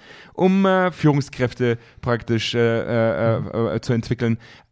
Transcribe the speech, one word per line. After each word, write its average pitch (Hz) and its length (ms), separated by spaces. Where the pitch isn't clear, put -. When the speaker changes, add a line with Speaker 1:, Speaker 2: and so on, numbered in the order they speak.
Speaker 1:
um, 190 340
äh, 185 240
Führungskräfte 127 880
praktisch, 113 560
äh, - 20
äh, 113 800
äh, 80 40
Speaker 2:
Mhm. - 360
Speaker 1:
äh, 117 60
zu - 100
entwickeln. 117 460